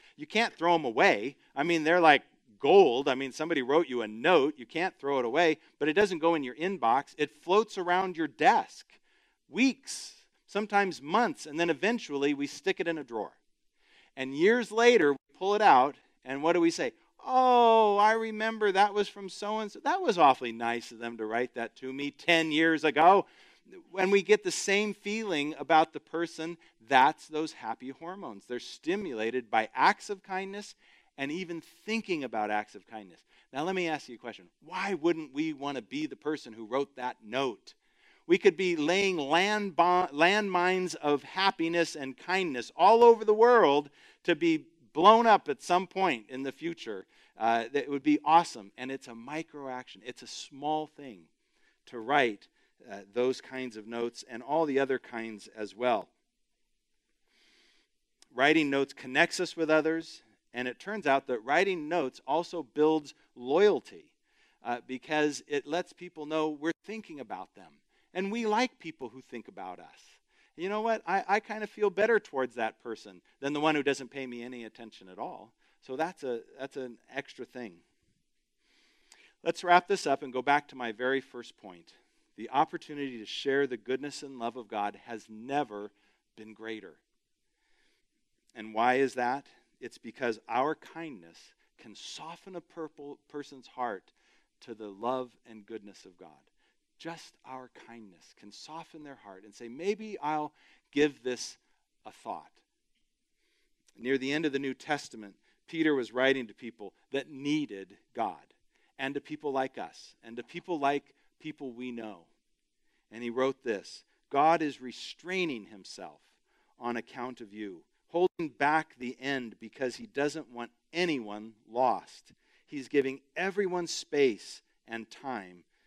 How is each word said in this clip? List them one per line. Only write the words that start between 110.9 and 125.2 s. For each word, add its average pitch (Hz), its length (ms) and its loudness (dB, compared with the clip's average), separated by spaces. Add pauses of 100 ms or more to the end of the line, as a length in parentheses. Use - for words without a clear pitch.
people 147 320 -14
we 123 200 -12
know. 107 340 -12 (840)
And 110 100 -16
he 120 80 -6
wrote 131 340 -2
this, 104 400 -6 (280)
"God 160 320 4
is 127 180 -6
restraining 147 840 -8
himself 90 560 -18 (580)
on 120 180 -4
account 123 440 -10
of 104 120 -18
you, 101 300 -12 (240)
holding 170 420 -2
back 147 480 0
the 123 240 -10
end 127 380 -6
because 120 380 -8
he 117 100 -16
doesn't 143 420 -6
want 120 220 -14 (200)
anyone 113 600 -4 (160)
lost. 113 640 -2 (320)
He's 139 220 -12
giving 135 340 0 (140)
everyone 180 500 -4
space - 800 -2 (240)
and 113 240 -12
time 95 520 -12 (240)